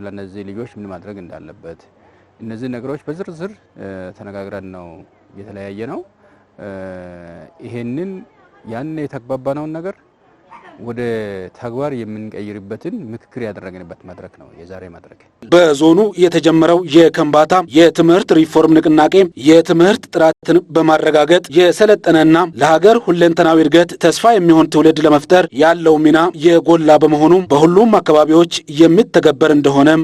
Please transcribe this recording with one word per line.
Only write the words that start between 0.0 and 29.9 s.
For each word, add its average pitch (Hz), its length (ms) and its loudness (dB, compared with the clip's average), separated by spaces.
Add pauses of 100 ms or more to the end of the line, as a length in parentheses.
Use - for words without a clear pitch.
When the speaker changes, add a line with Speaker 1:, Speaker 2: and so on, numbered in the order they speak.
Speaker 1:
ለእነዚህ 101 440 -16
ልጆች 104 280 -16
ምን 104 160 -18
ማድረግ 95 300 -18
እንዳለበት 78 640 -20 (580)
እነዚህ 110 280 -14
ነገሮች 127 340 -12
በዝርዝር፣ 175 500 -14 (220)
እ፣ 104 120 -20 (260)
ተነጋግረን 98 580 -16
ነው 90 180 -20 (460)
የተለያየ 196 520 -18
ነው። 294 160 -14 (540)
እ፣ 104 120 -18 (920)
ይሄንን 120 480 -12 (540)
ያን 120 340 -14
የተግባባነውን 139 760 -10
ነገር 165 240 -14 (800)
ወደ 117 220 -12 (520)
ተግባር 131 400 -10
የምንቀይርበትን 107 1000 -14 (120)
ምክክር 117 360 -16
ያደረግንበት 90 600 -16
መድረክ 92 340 -20
ነው 73 160 -20
የዛሬ 92 360 -20
መድረክ። - 320 -20 (220)
Speaker 2:
በዞኑ 160 580 2 (140)
የተጀመረው 165 680 2 (120)
የከምባታ 160 640 2 (180)
የትምህርት 165 600 2
ሪፎርም 160 420 2
ንቅናቄ 156 400 2 (280)
የትምህርት 165 680 2
ጥራትን 165 480 0 (120)
በማረጋገጥ 156 720 2 (100)
የሰለጠነና 165 840 2 (200)
ለሀገር 160 460 2
ሁለንተናዊ 170 580 2
እድገት 165 380 2
ተስፋ 170 340 0
የሚሆን 165 380 2
ትውልድ 156 320 2
ለመፍጠር 156 440 2 (100)
ያለው 160 420 2
ሚና 156 220 2 (200)
የጎላ 165 580 4
በመሆኑ 156 360 2 (120)
በሁሉም 175 500 2
አካባቢዎች 160 580 2 (220)
የሚተገበር 160 760 2
እንደሆነም 143 520 2